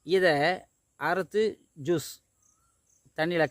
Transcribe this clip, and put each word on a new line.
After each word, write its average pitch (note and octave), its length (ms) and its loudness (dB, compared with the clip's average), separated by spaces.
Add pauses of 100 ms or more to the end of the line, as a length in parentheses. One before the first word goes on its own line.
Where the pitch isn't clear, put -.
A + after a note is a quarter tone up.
இதை F3+ 260 4 (680)
அறுத்து F3 420 -2 (420)
ஜூஸ் D#3 280 -2 (1080)
தண்ணியில D#3+ 340 0